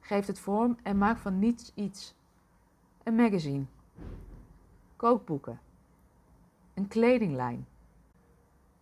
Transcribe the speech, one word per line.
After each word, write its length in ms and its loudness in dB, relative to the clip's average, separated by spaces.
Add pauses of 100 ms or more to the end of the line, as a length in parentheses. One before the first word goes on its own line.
geeft 260 -2
het 120 -6
vorm 440 0
en 160 -2
maakt 220 2
van 180 -2
niets 360 0
iets. 400 -10 (880)
Een 120 -2
magazine, 500 2 (1300)
kookboeken, 640 0 (1120)
een 140 -4
kledinglijn, 800 2 (1160)